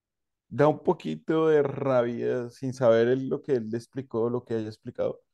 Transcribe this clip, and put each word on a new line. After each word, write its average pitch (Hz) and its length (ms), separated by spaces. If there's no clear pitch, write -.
da 143 200
un 156 140
poquito 160 640
de 151 140
rabia 123 880
sin 131 240
saber 117 340
él 131 200
lo 147 140
que 143 120
él 110 160
le 117 80
explicó, 117 520
lo 120 140
que 117 100
haya 110 140
explicado, - 540